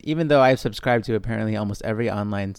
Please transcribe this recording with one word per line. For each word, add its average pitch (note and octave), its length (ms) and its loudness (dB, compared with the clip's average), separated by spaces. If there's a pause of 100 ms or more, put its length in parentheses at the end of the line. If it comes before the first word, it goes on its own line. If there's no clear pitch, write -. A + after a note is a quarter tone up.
even D#3 240 -2
though C#3+ 140 6
I've C3 180 6
subscribed A#2+ 460 -2
to A#2 100 0
apparently A2 400 -2
almost G#2 280 -4
every A2 280 -2
online G2+ 480 -4